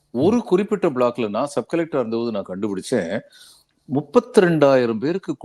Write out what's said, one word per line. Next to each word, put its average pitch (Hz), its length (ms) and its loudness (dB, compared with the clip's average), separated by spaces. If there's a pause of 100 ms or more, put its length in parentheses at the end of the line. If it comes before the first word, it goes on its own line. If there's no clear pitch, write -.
(100)
ஒரு 190 320 2
குறிப்பிட்ட 190 480 0
பிளாக்ல 123 380 0
நான் 113 180 -4
சப் - 260 -6
கலெக்டரா 160 260 -2
இருந்தபோது 117 320 -2
நான் 98 160 -6
கண்டுபிடிச்சேன். 95 760 -4 (720)
முப்பத்திரெண்டாயிரம் 143 1040 2
பேருக்கு 160 460 -4